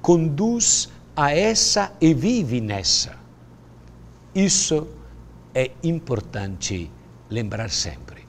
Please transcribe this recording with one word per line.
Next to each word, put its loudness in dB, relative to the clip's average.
conduz 2
a 2
essa 2
e 6
vive 0
nessa. -2
Isso 2
é 0
importante -4
lembrar -6
sempre. -8